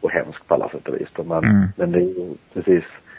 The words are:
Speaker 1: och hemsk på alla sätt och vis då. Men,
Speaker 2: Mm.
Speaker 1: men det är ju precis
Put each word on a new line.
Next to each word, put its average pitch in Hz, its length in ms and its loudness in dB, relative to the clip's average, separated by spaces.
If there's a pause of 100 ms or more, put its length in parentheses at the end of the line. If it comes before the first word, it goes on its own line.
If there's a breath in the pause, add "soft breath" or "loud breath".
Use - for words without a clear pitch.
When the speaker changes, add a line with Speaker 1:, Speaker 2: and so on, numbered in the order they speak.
Speaker 1:
och 80 120 -2
hemsk - 360 -4
på 85 60 4
alla - 140 0
sätt - 200 -12
och - 60 -6
vis - 220 -6
då. - 80 -8
Men, 85 200 -2
Speaker 2:
Mm. 107 320 6
Speaker 1:
men 180 160 -2
det 90 60 2
är 90 40 4
ju 90 320 -4 (200)
precis 90 300 2 (340 loud breath)